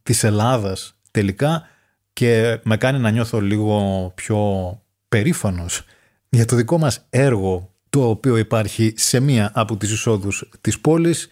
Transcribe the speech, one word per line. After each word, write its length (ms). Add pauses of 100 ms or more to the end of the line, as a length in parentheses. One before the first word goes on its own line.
της 220
Ελλάδας 720 (120)
τελικά 560 (480)
και 480
με 140
κάνει 220
να 120
νιώθω 300
λίγο 760
πιο 240 (720)
περήφανος 760 (440)
για 160
το 120
δικό 220
μας 320
έργο, 640 (160)
το 180
οποίο 280
υπάρχει 600
σε 240
μία 340
από 220
τις 140
εισόδους 580 (120)
της 200
πόλης, 520